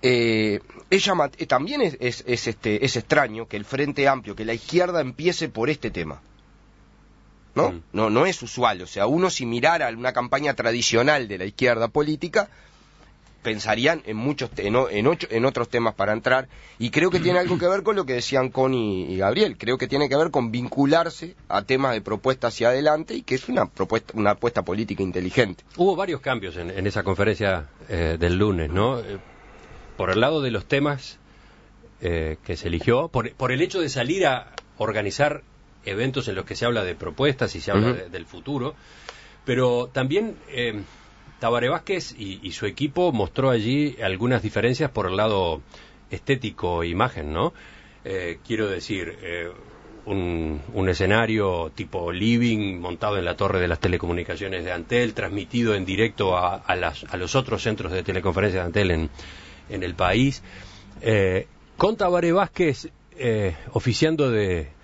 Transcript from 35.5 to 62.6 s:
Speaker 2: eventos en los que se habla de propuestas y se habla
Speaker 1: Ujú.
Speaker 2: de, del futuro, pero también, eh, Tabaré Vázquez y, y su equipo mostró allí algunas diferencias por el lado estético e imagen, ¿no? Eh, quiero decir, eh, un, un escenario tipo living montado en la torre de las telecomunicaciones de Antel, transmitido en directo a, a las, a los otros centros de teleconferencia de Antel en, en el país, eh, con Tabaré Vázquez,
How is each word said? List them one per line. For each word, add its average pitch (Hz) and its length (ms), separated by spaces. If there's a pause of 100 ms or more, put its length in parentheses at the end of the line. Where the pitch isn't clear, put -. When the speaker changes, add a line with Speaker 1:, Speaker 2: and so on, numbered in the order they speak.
Speaker 2:
eventos 123 420
en 101 80
los 90 80
que - 140
se 117 80
habla 117 180
de 90 120
propuestas 123 600
y 80 60
se 101 100
habla 107 200
Speaker 1:
Ujú. 120 40
Speaker 2:
de, 90 140
del 85 160
futuro, 131 500 (720)
pero 123 480
también, 147 420 (140)
eh, 120 320 (580)
Tabaré 120 300
Vázquez 170 480
y, 95 260
y 92 80
su - 140
equipo 147 480
mostró 110 360
allí 127 520
algunas 110 400
diferencias 120 500
por 98 160
el 92 80
lado 98 460 (500)
estético 90 720
e 85 60
imagen, 85 420
¿no? 101 220 (500)
Eh, 90 420
quiero 110 220
decir, 90 540
eh, 85 280 (560)
un, 85 560 (120)
un 95 160
escenario 98 840
tipo 85 380
living 107 680
montado 90 380
en 90 60
la 87 140
torre 95 240
de 87 80
las 92 100
telecomunicaciones 87 840
de 90 80
Antel, 110 400
transmitido 104 600
en 95 120
directo 95 520
a, 90 180
a - 200
las, 85 300
a - 100
los 90 200
otros 117 280
centros 95 300
de 92 100
teleconferencia 92 580
de 87 40
Antel 92 260
en, 82 180 (580)
en 92 160
el 90 120
país, 110 460 (600)
eh, 98 460 (280)
con 214 220
Tabaré 175 340
Vázquez, 175 580 (280)